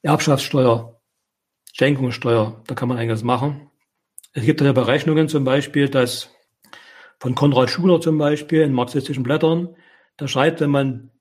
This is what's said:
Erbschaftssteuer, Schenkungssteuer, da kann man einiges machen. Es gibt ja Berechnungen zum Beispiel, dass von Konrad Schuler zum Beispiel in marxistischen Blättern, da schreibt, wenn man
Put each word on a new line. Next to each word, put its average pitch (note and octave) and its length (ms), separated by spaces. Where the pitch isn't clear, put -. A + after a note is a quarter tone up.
Erbschaftssteuer, C3+ 960
Schenkungssteuer, A#2+ 920
da C3+ 80
kann B2 140
man B2 80
einiges A#2 260
machen. C3 480
Es A#2 100
gibt D3+ 180
ja C#3+ 120
Berechnungen D3+ 560
zum C#3+ 160
Beispiel, C#3 440
dass C3 400
von B2 160
Konrad C3+ 340
Schuler F3 320
zum D#3+ 160
Beispiel D3 440
in C#3+ 120
marxistischen B2+ 500
Blättern, D#3+ 460
da C#3 100
schreibt, D#3 340
wenn D3 80
man C3+ 400